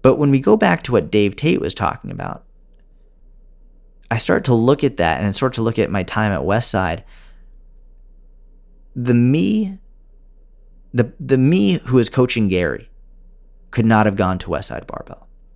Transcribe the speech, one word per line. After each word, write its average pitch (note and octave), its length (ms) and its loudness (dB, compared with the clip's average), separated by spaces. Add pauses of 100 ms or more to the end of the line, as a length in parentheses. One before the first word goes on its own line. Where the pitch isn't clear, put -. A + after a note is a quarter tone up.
But C3 140 6
when C#3+ 140 2
we C#3 100 4
go G#3 160 4
back G3 280 0
to - 80 -6
what - 180 0
Dave G#2 260 2
Tate - 240 0
was - 140 -6
talking - 360 -6
about, F2 340 -12 (1700)
I A2+ 80 -2
start - 260 0
to B2+ 100 2
look B2 300 2
at A#2+ 140 -2
that D#2+ 200 2
and F#2 80 -2
I G2+ 60 0
start C3 220 -2
to A2+ 80 -4
look A2+ 160 -2
at G#2+ 120 0
my F#2+ 120 -2
time G#2+ 300 -2
at E2 80 -2
Westside. F#2+ 600 -2 (1900)
The B2 200 0
me, F#3+ 640 0 (1120)
the, A#2+ 260 0
the C3+ 200 0
me F3+ 480 2
who B2 100 0
was A#2+ 120 4
coaching B2 400 0
Gary F2 420 -2 (800)
could A2+ 160 0
not A2 200 4
have G2+ 100 0
gone F#2 220 -2
to - 100 -12
Westside - 400 -8
Barbell. - 400 -16 (280)